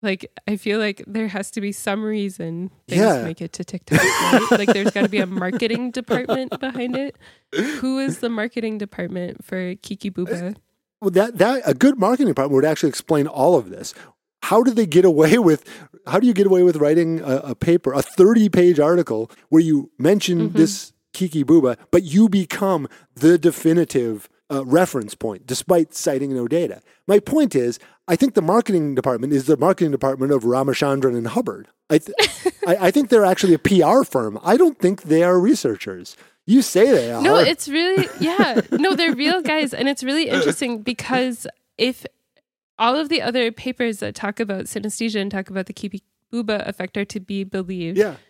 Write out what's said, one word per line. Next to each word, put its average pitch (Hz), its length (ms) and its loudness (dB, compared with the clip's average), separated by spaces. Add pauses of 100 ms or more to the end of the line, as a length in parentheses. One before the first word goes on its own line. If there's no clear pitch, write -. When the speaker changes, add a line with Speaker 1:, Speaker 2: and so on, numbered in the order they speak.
Speaker 1:
Like, 196 300 -6 (160)
I 208 80 -4
feel 208 240 -4
like 202 280 -6
there 220 200 -6
has 196 240 -10
to 226 100 -10
be 202 120 -6
some 208 300 -6
reason 190 680 -8 (160)
things 180 140 0
Speaker 2:
Yeah. 165 220 2
Speaker 1:
make 160 180 -10
it 165 120 -12
to 180 120 -12
TikTok, - 340 -2
right? - 520 2
Speaker 2:
<laughs> - 0 -
Speaker 1:
Like, 208 220 0
there's 202 180 0
gotta 277 180 0
be 202 100 -4
a 190 80 -2
marketing 226 640 -4
department 254 680 -4
behind 247 360 -8
it. 269 220 -8 (640)
Who 262 200 -4
is 269 200 -6
the 233 100 -6
marketing 226 480 -6
department 180 680 -10
for 185 320 -8
Kiki 202 340 -12
Booba? 180 460 -8 (460)
Speaker 2:
Well, 196 100 -2
that, 208 260 2
that, 233 280 2
a 143 80 2
good 269 260 4
marketing 240 280 2
department 147 280 0
would 135 100 4
actually 156 240 2
explain 147 380 0
all 151 300 4
of 101 120 -2
this. 90 240 -14 (500)
How 220 200 4
do 254 80 2
they 220 140 2
get 170 180 4
away 160 340 6
with, 170 280 4 (420)
how 156 120 0
do 247 80 4
you 240 60 4
get 196 140 2
away 185 160 4
with 175 140 4
writing 160 420 2
a, 139 180 -2 (140)
a 120 40 -8
paper, 170 360 0
a 135 100 -2
thirty-page 185 800 4
article 147 500 0 (200)
where 160 120 6
you 156 360 0
mention 170 500 0
Speaker 1:
Mm-hmm. 170 100 -4
Speaker 2:
this - 360 0 (200)
Kiki 156 300 -4
Booba, 131 320 4 (160)
but 180 120 4
you 190 260 4
become 185 580 -2 (280)
the 160 220 6
definitive, 151 920 0 (220)
uh, 139 140 -4
reference 131 500 0
point, 104 300 -10
despite 165 480 0
citing 139 400 -4
no 123 140 -6
data? 143 340 -4 (260)
My 202 120 4
point 277 360 0
is, 120 240 -2 (280)
I 170 80 2
think 262 180 2
the 202 80 2
marketing 170 540 0
department 127 380 -2
is 135 120 0
the 151 120 4
marketing 165 340 2
department 135 400 -2
of 135 120 2
Ramachandran 135 720 0
and 117 100 -4
Hubbard. 110 400 -6 (220)
I 156 100 4
th-, - 160 -16 (420)
Speaker 1:
<laughs> 403 100 -6
Speaker 2:
I, 339 200 2
I 190 40 4
think 277 180 0
they're 214 160 6
actually 185 280 4
a 156 60 2
P 190 240 2
R 220 200 4
firm. 107 400 -6
I 190 140 2
don't 330 220 4
think 190 240 0
they 160 200 2
are 180 160 4
researchers. 107 760 -2 (320)
You 247 160 6
say 226 280 4
they 123 200 2
are. 117 100 -4
Speaker 1:
No, 381 160 4
it's - 300 2
really, 349 400 0 (120)
yeah. 320 420 0 (100)
No, 302 240 0
they're 330 200 0
real 320 260 -2
guys. 302 320 -2
And - 160 -4
it's 277 140 -6
really 277 260 -2
interesting 240 520 -2
because 254 640 -4 (320)
if 247 280 -4 (720)
all 240 160 2
of 302 140 -4
the 311 120 -2
other 233 300 -2
papers 233 480 -8
that 202 160 -8
talk 202 240 -8
about 202 260 -6
synesthesia 214 560 -6
and 196 80 -6
talk 190 220 -8
about 185 160 -6
the - 60 -14
Kiki 196 280 -12 (320)
Booba 214 340 -4
effect 190 300 -10
are 202 80 -4
to 202 140 -12
be 196 240 -8
believed, 185 560 -8
Speaker 2:
Yeah. 202 160 0 (140)